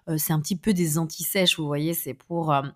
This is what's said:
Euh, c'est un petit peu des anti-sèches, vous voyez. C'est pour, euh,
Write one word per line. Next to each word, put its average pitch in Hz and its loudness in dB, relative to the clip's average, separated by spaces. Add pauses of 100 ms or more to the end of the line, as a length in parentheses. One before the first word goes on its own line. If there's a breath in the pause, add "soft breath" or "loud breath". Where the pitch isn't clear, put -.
Euh, 156 0
c'est - 0
un 156 4
petit 180 -2
peu 214 2
des 170 2
anti-sèches, 170 0
vous 160 -4
voyez. 151 -2
C'est 139 -6
pour, 165 -2
euh, 139 4 (140)